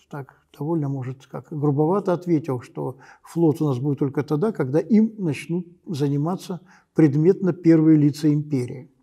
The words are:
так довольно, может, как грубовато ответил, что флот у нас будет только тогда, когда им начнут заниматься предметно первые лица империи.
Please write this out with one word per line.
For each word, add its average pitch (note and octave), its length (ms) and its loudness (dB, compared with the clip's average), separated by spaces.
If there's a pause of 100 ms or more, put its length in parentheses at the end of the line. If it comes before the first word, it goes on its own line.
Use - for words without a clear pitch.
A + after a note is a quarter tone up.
так C#3+ 260 -16 (220)
довольно, D3+ 300 -4
может, C3+ 400 -8
как - 240 -14
грубовато D3+ 640 0
ответил, D#3 480 -2
что C#3 340 -10 (280)
флот E3 380 0
у D#3 60 0
нас C3 120 0
будет C#3 200 -2
только C#3+ 240 -2
тогда, D#3 300 -2
когда C#3+ 260 -2
им A3 380 2
начнут F3 500 -4 (180)
заниматься D3+ 760 -4 (340)
предметно D#3+ 560 4
первые D#3+ 460 4
лица D3 360 2
империи. C3+ 560 -6 (140)